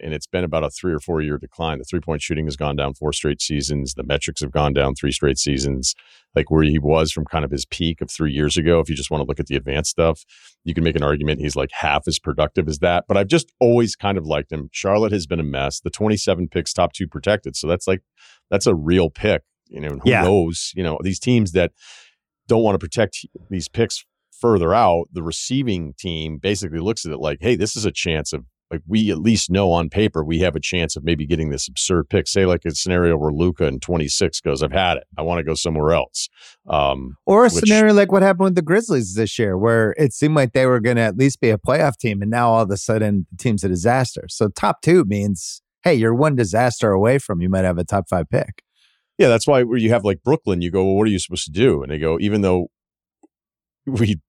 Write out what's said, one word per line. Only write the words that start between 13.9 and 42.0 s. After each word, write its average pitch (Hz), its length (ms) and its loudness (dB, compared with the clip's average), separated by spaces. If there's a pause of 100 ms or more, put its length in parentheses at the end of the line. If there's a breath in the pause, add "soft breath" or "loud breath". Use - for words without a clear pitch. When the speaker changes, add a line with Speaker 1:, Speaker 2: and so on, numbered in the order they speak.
Speaker 1:
kind 98 220 -2
of 80 80 -6
liked 73 260 -4
him. 73 220 -8
Charlotte 104 380 0
has 90 160 -4
been 82 120 -4
a 80 40 -2
mess. 69 380 -6
The - 100 -8
twenty-seven 101 580 -2
picks, - 240 -6
top 87 200 0
two 90 140 -8
protected. 76 480 -4
So - 120 -8
that's, 87 200 -2
like, 95 140 0 (480 soft breath)
that's 101 160 0
a 110 80 4
real 82 380 2
pick. 101 320 -2 (240)
You - 140 -14
know, 76 80 -8
and 71 120 -8
who 123 80 2
Speaker 2:
Yeah. 110 140 4
Speaker 1:
knows? 87 520 0
You 92 60 -6
know, 82 220 -2
these 95 160 -4
teams 117 320 2
that 87 220 2 (720 soft breath)
don't 117 160 4
wanna 101 160 2
protect - 440 -4 (280)
these 90 180 -6
picks - 340 -2 (380)
further 95 320 2
out, 90 400 2
the 85 100 -8
receiving 90 720 -4
team 80 400 -8
basically 90 420 -4
looks 104 260 -4
at 82 80 -8
it 62 60 -8
like, 73 200 -4
"Hey, 117 160 2
this 107 220 0
is 107 80 -4
a 87 60 0
chance 78 420 -4
of, 67 100 -8 (260)
like, 80 160 -8
we 107 240 0
at 82 100 -2
least 107 300 2
know 95 220 2
on 85 180 0
paper 98 360 0
we 82 140 -2
have 85 180 0
a - 20 -4
chance 85 380 -4
of 71 80 -8
maybe 78 200 0
getting 78 260 -2
this - 180 -6
absurd 82 400 -2
pick." 98 180 0
Say, 98 180 2
like, 87 200 0
a 80 100 -6
scenario 87 400 2
where 76 160 0
Luka 85 340 0
in 67 140 -2
twenty-six 82 600 -2
goes, 71 200 -2
"I've 73 120 -2
had 90 240 0
it. 62 80 -12 (120)
I - 40 -6
wanna 85 220 -2
go 78 120 -4
somewhere 78 380 0
else." - 340 -2 (400 soft breath)
Um, 69 480 -2 (100)
Speaker 2:
Or 226 200 6
a 233 40 6
Speaker 1:
which 170 40 -4 (100)
Speaker 2:
scenario 214 300 6
like 202 180 4
what 196 120 4
happened 190 200 4
with 185 120 2
the 180 60 0
Grizzlies 151 540 0
this 110 240 -2
year, 98 180 0
where 110 400 2
it 147 160 2
seemed 151 220 2
like 135 160 2
they 131 140 2
were 127 160 4
gonna 120 200 2
at 107 140 0
least 135 240 2
be 123 100 2
a 107 80 2
playoff 143 400 0
team, 104 240 -2